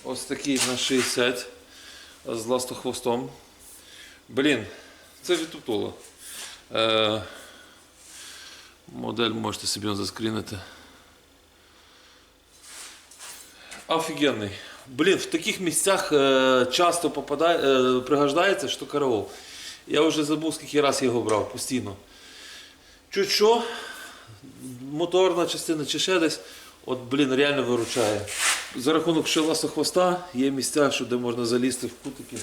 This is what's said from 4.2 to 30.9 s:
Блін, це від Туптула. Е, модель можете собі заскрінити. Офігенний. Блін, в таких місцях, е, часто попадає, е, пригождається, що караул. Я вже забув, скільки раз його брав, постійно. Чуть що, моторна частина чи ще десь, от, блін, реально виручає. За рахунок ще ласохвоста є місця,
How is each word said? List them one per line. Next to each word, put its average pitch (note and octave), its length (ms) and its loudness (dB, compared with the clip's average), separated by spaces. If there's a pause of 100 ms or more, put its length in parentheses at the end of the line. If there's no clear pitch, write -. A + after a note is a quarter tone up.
Блін, B2+ 360 0 (560)
це F3+ 140 0
від D#3+ 160 -4
Туптула. G#2+ 420 -6 (800)
Е, A2 460 2 (1700)
модель A#2 420 -2
можете A2 380 -4
собі G#2 280 -2
заскрінити. A2 600 -4 (3250)
Офігенний. C#3+ 600 0 (380)
Блін, D3+ 300 4
в - 80 -4
таких - 340 -4
місцях, F#3 520 0
е, C3 600 6
часто E3+ 380 4
попадає, D3 480 2
е, B2+ 440 4
пригождається, D3 680 2
що - 180 -6
караул. B2+ 420 0 (600)
Я D3 140 2
вже D#3 220 4
забув, D3+ 300 -2
скільки D3 280 -2
раз C3+ 220 2
його A#2+ 180 2
брав, G#2 300 0
постійно. G#2 440 -4 (1120)
Чуть G3 200 -2
що, A3+ 340 4 (1300)
моторна F3 540 2
частина D#3 400 -2
чи D3 140 -4
ще F#3 200 2
десь, D#3+ 200 0 (460)
от, B2+ 140 -4
блін, C3 360 2
реально C#3+ 280 4
виручає. A2+ 580 0 (540)
За C3 180 0
рахунок D#3+ 340 2
ще - 120 0
ласохвоста D#3+ 960 0
є C3+ 180 2
місця, C#3 400 2